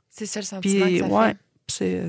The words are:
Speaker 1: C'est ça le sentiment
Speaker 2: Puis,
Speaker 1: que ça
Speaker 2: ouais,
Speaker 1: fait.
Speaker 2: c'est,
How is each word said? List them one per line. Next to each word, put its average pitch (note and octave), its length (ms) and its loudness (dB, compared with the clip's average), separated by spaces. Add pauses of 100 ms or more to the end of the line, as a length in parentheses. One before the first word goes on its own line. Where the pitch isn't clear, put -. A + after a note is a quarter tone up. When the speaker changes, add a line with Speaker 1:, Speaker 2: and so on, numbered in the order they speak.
Speaker 1:
C'est - 160 -12
ça G#3 160 -6
le G3+ 40 -8
sentiment G3 400 0
Speaker 2:
Puis, F3+ 140 2
Speaker 1:
que F#3+ 60 0
ça G3 40 -2
Speaker 2:
ouais, G#3+ 200 4
Speaker 1:
fait. G#3 80 -4 (320)
Speaker 2:
c'est, F#3 400 -2